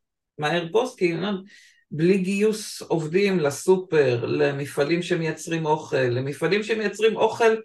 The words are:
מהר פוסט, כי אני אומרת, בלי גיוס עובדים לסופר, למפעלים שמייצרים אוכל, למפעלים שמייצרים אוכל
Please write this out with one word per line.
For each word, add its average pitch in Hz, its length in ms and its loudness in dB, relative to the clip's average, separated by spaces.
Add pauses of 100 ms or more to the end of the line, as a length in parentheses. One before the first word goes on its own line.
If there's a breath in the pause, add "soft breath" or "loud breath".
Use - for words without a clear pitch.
(380)
מהר 165 340 -2
פוסט, 247 260 0
כי 170 140 0
אני 165 60 -6
אומרת, 190 220 -4 (500 loud breath)
בלי 175 280 2
גיוס 202 640 -2
עובדים 170 580 0
לסופר, 143 840 2
למפעלים 143 760 0
שמייצרים 160 640 -4
אוכל, 156 300 0
למפעלים 139 640 0
שמייצרים 214 540 0
אוכל 220 380 4 (100)